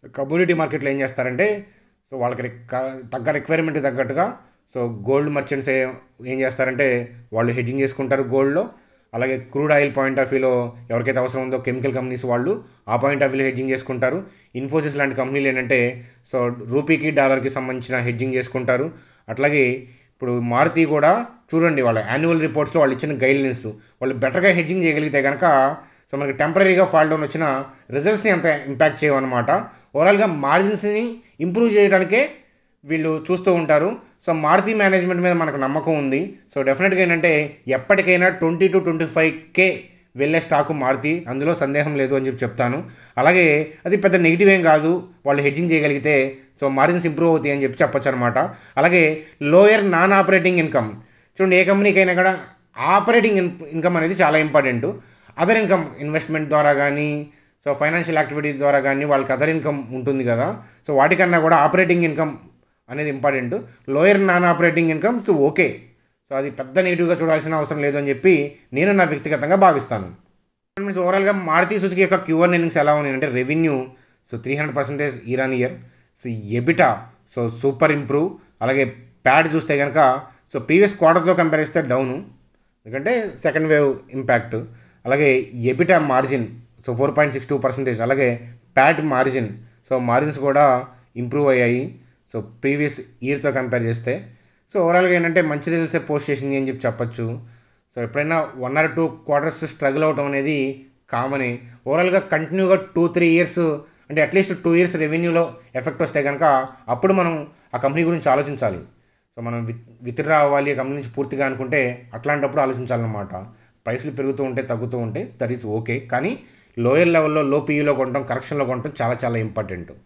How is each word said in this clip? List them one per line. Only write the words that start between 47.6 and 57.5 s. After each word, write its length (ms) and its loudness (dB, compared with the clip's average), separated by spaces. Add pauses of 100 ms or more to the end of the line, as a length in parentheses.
చెప్పి 180 -2
చెప్పొచ్చు 280 0
అనమాట. 280 0 (400)
అలాగే 260 4 (380)
లోయర్ 500 6
నాన్ 220 4
ఆపరేటింగ్ 460 4
ఇన్కమ్, 300 0 (480)
చూడండి 180 2
ఏ 80 6
కంపెనీకైనా 500 2
కూడా 200 2 (540)
ఆపరేటింగ్ 500 4
ఇన్-, 160 -2 (140)
ఇన్కమ్ 300 -2
అనేది 180 0
చాలా 240 4
ఇంపార్టెంట్. 480 2 (500)
అదర్ 220 2
ఇన్కమ్ 260 2 (140)
ఇన్వెస్ట్‌మెంట్ 500 -4
ద్వారా 240 4
కానీ, 380 0 (500)